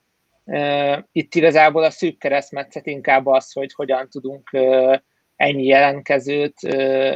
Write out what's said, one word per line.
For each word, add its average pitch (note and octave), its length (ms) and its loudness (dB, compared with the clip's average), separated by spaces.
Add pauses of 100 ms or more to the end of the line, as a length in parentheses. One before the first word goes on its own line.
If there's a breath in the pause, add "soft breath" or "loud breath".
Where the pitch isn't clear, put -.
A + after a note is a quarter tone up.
(460)
Ö, C#3+ 500 -2 (160)
itt D#3 240 -6
igazából D#3 480 4
a D#3 60 2
szűk - 280 -6
keresztmetszet C#3 720 -6
inkább C3+ 380 0
az, C3+ 260 0
hogy C#3 220 -10
hogyan C3 360 -4
tudunk, C3+ 420 -14
ö, C3 440 2 (400)
ennyi C#3 300 -2
jelentkezőt, C#3+ 1000 0
ö, C3+ 520 -2